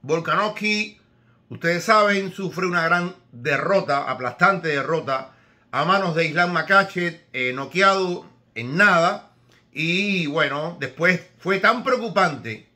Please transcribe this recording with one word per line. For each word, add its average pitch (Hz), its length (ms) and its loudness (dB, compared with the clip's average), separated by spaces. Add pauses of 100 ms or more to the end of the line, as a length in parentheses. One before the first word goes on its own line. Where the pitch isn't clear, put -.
Volkanovski, 208 960 -2 (480)
ustedes 165 340 -2
saben, 202 480 2
sufre 180 360 -6
una 175 160 0
gran 175 320 0 (160)
derrota, 143 800 -2
aplastante 165 560 0
derrota, 139 680 -2 (380)
a 143 140 0
manos 185 280 2
de 165 140 0
Islam 175 260 0
Makhachev, 175 680 2 (140)
eh, 127 180 -2
noqueado 180 800 0 (240)
en 123 240 -6
nada. 190 540 4 (400)
Y 175 560 -2
bueno, 151 520 -2
después 170 400 0 (200)
fue 190 200 0
tan 226 240 2
preocupante 175 920 -2